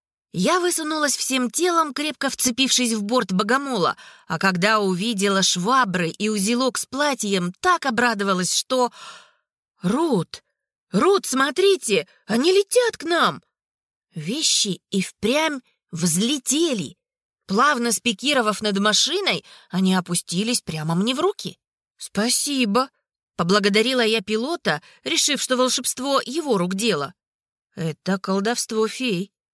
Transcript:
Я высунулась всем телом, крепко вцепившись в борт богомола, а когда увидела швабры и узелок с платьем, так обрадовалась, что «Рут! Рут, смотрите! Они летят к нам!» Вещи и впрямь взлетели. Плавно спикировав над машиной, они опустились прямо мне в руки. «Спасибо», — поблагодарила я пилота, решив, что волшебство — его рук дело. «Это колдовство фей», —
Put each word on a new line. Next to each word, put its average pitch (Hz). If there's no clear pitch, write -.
Я 277
высунулась 311
всем 254
телом, 330
крепко 294
вцепившись 254
в 214
борт 208
богомола, 214
а 160
когда 196
увидела 196
швабры 185
и 208
узелок 233
с -
платьем, 214
так 349
обрадовалась, 202
что 247
«Рут! 233
Рут, 330
смотрите! 277
Они 254
летят 453
к -
нам!» 285
Вещи 196
и 196
впрямь 285
взлетели. 220
Плавно 240
спикировав 233
над 208
машиной, 220
они 190
опустились 185
прямо 160
мне 220
в 277
руки. -
«Спасибо», — 247
поблагодарила 208
я 220
пилота, 220
решив, 285
что 254
волшебство — 254
его 277
рук 180
дело. 190
«Это 165
колдовство 220
фей», — 214